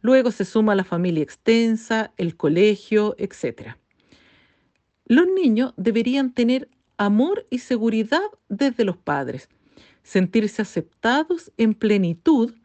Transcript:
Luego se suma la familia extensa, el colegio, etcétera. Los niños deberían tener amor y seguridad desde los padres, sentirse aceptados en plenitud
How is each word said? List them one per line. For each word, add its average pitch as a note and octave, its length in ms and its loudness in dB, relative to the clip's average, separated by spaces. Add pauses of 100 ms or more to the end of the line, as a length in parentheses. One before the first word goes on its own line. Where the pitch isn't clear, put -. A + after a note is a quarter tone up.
Luego B3 300 4
se G3 120 -4
suma G#3+ 300 0
la F#3 100 0
familia E3+ 380 -2
extensa, A3+ 920 -2
el E3+ 200 -4
colegio, G3+ 800 0
etcétera. A#2 600 -10 (1300)
Los D#4 160 4
niños C4+ 500 0
deberían A#3+ 560 -2
tener B3 360 -2 (280)
amor A#3 540 0
y B3 80 -6
seguridad A3+ 640 -2 (260)
desde A#3+ 360 -2
los F#3 120 -2
padres, C#3 520 -8 (560)
sentirse G#3 580 -2
aceptados C#4+ 920 -4
en A3 180 0
plenitud G#3+ 800 0 (100)